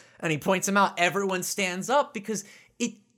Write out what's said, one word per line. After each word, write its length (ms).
And 120
he 60
points 320
him 80
out. 220
Everyone 440
stands 460
up 240
because 320
it, 180